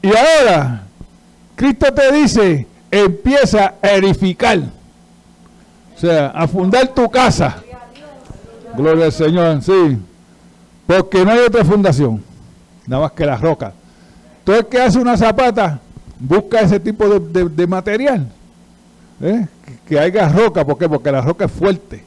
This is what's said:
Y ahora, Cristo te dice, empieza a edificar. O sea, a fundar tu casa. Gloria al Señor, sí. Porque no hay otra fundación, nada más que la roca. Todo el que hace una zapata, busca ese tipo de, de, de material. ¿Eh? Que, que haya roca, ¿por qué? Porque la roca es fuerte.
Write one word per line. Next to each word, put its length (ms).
Y 60
ahora, 760
Cristo 380
te 200
dice, 540
empieza 920
a 100
edificar. 680
O 40
sea, 280
a 200
fundar 400
tu 240
casa. 460
Gloria 300
al 60
Señor, 500
sí. 380
Porque 360
no 80
hay 80
otra 240
fundación, 600
nada 160
más 80
que 140
la 120
roca. 360
Todo 140
el 80
que 160
hace 180
una 160
zapata, 640
busca 420
ese 180
tipo 280
de, 120
de, 300
de 180
material. 600
¿Eh? 260
Que, 120
que 120
haya 280
roca, 380
¿por 120
qué? 120
Porque 220
la 100
roca 240
es 60
fuerte. 560